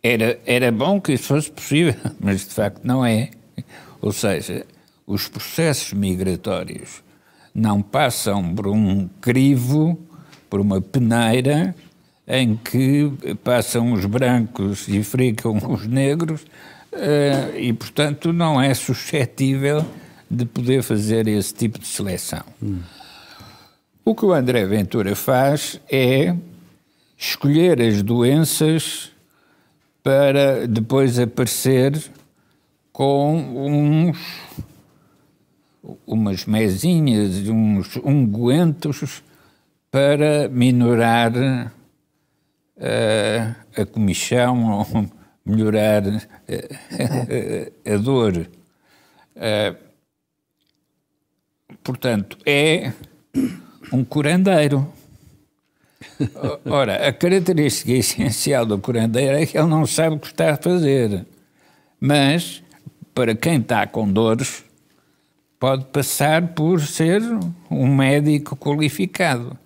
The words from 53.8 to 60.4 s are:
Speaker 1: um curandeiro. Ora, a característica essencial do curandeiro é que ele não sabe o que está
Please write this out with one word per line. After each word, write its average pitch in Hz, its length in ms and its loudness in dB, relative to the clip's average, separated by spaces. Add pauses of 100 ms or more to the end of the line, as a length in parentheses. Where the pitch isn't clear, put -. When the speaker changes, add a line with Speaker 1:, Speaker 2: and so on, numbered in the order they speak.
Speaker 1:
um 131 120 0
curandeiro. 151 880 2 (1700)
Ora, 135 420 0
a 135 60 0
característica 170 800 0
essencial 123 760 0
do 104 140 0
curandeiro 120 580 0
é 156 80 2
que - 120 -4
ele 156 100 4
não 156 180 2
sabe 156 300 0
o 143 40 -6
que - 80 -16
está 160 260 0